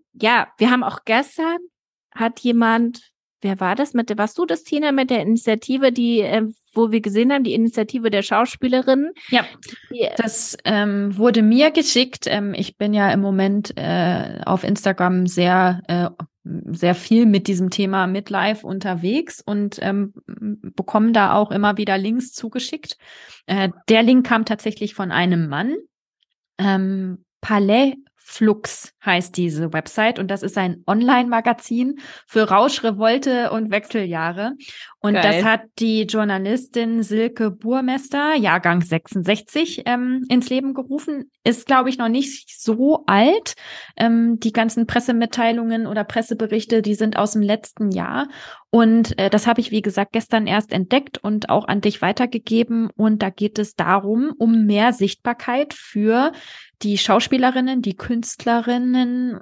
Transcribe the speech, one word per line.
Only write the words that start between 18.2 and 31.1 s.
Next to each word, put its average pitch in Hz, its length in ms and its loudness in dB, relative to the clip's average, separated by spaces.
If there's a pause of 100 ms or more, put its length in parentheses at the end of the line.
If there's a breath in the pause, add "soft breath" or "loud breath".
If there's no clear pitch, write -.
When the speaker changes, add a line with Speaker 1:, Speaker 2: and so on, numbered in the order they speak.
Speaker 2:
unterwegs 190 720 -4
und, 202 400 -4
ähm, 196 320 -2 (140)
bekomme 214 880 -2
da 208 220 4
auch 208 160 2
immer 202 260 0
wieder 196 200 0
Links 226 360 -4
zugeschickt. - 640 -10 (500 loud breath)
Äh, 190 240 0 (180)
der 220 140 6
Link 254 240 6
kam 226 180 0
tatsächlich 214 500 -6
von 185 180 -6
einem 170 360 2
Mann. 196 280 -4 (840)
Ähm, 190 640 -2 (160)
Palais 220 540 2 (360)
Flux - 640 -2 (140)
heißt 180 320 0
diese 165 340 -2
Website 214 460 -2
und 190 120 -4
das 196 120 -6
ist - 160 -6
ein 180 280 -4
Online-Magazin 240 1120 0 (280 loud breath)